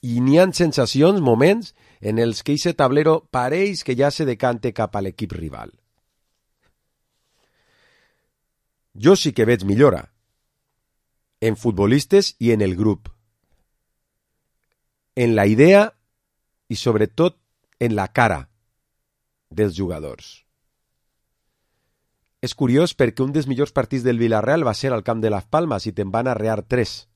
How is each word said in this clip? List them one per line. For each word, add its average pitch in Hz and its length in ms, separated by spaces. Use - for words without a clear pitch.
I 120 160
n'hi 135 180
ha 180 140
sensacions, 156 720
moments, 151 480
en 107 200
els 117 240
que 143 80
ixe 170 240
tablero 151 460
pareix 165 500
que 127 140
ja 139 160
se 147 160
decante 120 480
cap 107 180
a 107 60
l'equip 95 320
rival. 64 400
Jo 147 240
sí 151 160
que 113 160
veig 110 160
millora, 101 400
en 110 160
futbolistes 120 800
i 117 140
en 107 80
el 95 160
grup, 107 320
en 120 180
la 101 120
idea 175 420
i, 110 80
sobretot, 113 640
en 117 160
la 95 160
cara 92 340
dels 92 260
jugadors. 80 680
És 123 120
curiós 143 400
perquè 127 300
un 139 80
dels 139 160
millors 139 240
partits 127 320
del 120 160
Villarreal 117 460
va 110 80
ser 131 180
al 110 100
camp 113 200
de 110 100
Las 98 180
Palmas 151 360
i 107 60
te'n 95 200
van 120 160
arrear 110 340
tres. - 540